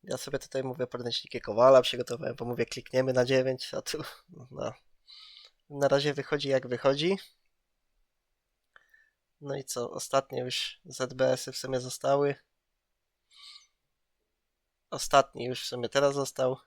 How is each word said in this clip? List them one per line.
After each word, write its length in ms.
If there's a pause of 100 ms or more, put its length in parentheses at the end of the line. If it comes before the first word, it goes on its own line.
Ja 140
sobie 220
tutaj 240
mówię 240
podręczniki 540
Kowala, 420
przygotowałem, 540
bo 80
mówię, 220
klikniemy 460
na 120
dziewięć, 500
a 80
tu, 200 (480)
no, 220 (1000)
na 180
razie 260
wychodzi, 340
jak 200
wychodzi. 480 (2250)
No 160
i 80
co, 260
ostatnie 500
już 440
Z 300
B 180
S-y 200
w 40
sumie 240
zostały. 540 (2500)
Ostatni 540
już 200
w 40
sumie 200
teraz 260
został. 420 (100)